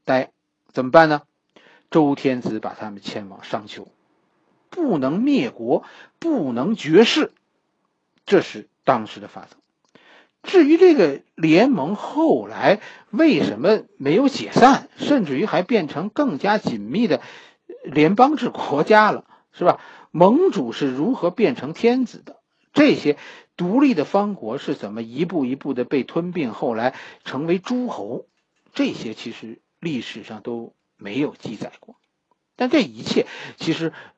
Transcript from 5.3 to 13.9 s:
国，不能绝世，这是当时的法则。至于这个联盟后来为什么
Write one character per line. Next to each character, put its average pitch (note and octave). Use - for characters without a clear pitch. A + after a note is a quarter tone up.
国， B2+
不 G#3+
能 D#3
绝 E3
世， -
这 F3+
是 -
当 A#2
时 G2+
的 G2
法 -
则。 -
至 F4
于 D#4
这 F4
个 D3+
联 E3
盟 F#3
后 G3+
来 B2
为 A3+
什 G#2+
么 F#3